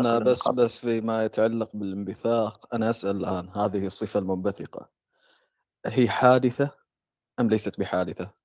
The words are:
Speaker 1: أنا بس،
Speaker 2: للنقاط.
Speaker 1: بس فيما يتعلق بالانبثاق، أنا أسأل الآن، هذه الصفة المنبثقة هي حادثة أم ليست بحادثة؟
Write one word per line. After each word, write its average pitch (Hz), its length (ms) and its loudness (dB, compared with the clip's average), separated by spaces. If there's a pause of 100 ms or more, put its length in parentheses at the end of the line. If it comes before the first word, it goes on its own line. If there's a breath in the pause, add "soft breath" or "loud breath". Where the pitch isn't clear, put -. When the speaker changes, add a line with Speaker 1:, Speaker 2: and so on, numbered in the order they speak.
Speaker 1:
أنا 117 120 2
بس، 120 280 2
Speaker 2:
للنقاط. 117 60 2
Speaker 1:
بس 120 240 2
فيما 113 480 -2
يتعلق 110 480 0
بالانبثاق، 104 1000 -4
أنا 113 140 0
أسأل 101 280 -2
الآن، 92 380 -6
هذه 101 320 -2
الصفة 101 320 0
المنبثقة 95 720 -6 (960)
هي 117 240 2
حادثة 127 600 2 (680)
أم 120 100 2
ليست 107 300 0
بحادثة؟ 92 520 -4 (140)